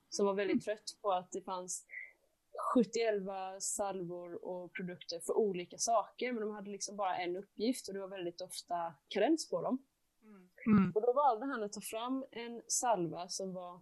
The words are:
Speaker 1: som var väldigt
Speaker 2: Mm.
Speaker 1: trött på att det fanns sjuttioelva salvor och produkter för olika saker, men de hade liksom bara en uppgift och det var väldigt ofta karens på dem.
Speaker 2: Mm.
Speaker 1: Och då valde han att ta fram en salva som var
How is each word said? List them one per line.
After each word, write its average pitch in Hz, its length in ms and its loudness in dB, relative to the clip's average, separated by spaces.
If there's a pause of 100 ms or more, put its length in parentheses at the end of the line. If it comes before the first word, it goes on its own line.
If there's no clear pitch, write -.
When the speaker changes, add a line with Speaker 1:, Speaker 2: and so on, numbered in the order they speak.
Speaker 1:
som - 160 0
var 196 80 4
väldigt 196 200 2 (140)
Speaker 2:
Mm. 214 100 0
Speaker 1:
trött - 240 -14
på 202 100 2
att 180 200 0
det 190 100 -6
fanns 180 440 -6 (880)
sjuttioelva 196 840 2
salvor 175 840 -6
och 180 280 -8
produkter 175 460 -8
för - 180 -2
olika 180 400 2
saker, 233 560 2
men 220 80 -2
de 214 140 -2
hade 202 160 -10
liksom 196 260 -8
bara 185 200 0
en 175 180 0
uppgift 208 520 -2
och - 60 -6
det 196 60 -4
var 196 80 -8
väldigt 180 340 -6
ofta 170 540 -6 (120)
karens 262 420 4
på 170 120 0
dem. 208 240 0 (800)
Speaker 2:
Mm. 202 280 6
Speaker 1:
Och 214 60 2
då 247 120 4
valde 262 320 6
han 262 180 -2
att 208 100 -4
ta 208 80 -8
fram 247 500 -4
en 233 360 -8
salva 175 600 2
som 190 260 -4
var 180 280 -10